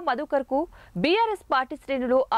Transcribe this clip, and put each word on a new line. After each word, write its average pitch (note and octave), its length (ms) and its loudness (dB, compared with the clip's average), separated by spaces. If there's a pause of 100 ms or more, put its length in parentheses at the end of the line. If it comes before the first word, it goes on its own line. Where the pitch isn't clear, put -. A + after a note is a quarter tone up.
మధుకర్కు C#4 520 -2 (440)
బీఆర్ఎస్ G#4 500 0
పార్టీ C4 300 -2
శ్రేణులు, B3+ 360 0 (180)